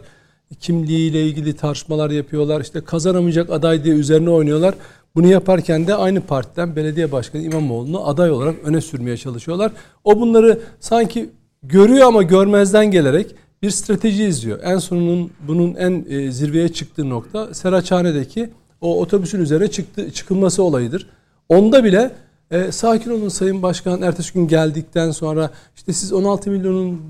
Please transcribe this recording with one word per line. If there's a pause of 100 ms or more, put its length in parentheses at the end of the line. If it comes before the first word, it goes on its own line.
(600)
Kimliğiyle
ilgili
tartışmalar
yapıyorlar.
İşte
kazanamayacak
aday
diye
üzerine
oynuyorlar. (400)
Bunu
yaparken
de
aynı
partiden
belediye
başkanı
İmamoğlu'nu
aday
olarak (100)
öne
sürmeye
çalışıyorlar. (320)
O
bunları (200)
sanki (320)
görüyor
ama
görmezden
gelerek (280)
bir
strateji
izliyor.
En
sonunun (180)
bunun
en,
e,
zirveye
çıktığı
nokta
Seraçhane'deki (300)
o
otobüsün
üzerine
çıktı,
çıkılması
olayıdır. (400)
Onda
bile, (400)
e,
"Sakin
olun
Sayın
Başkan."
Ertesi
gün
geldikten
sonra (260)
işte
"Siz
on
altı
milyonun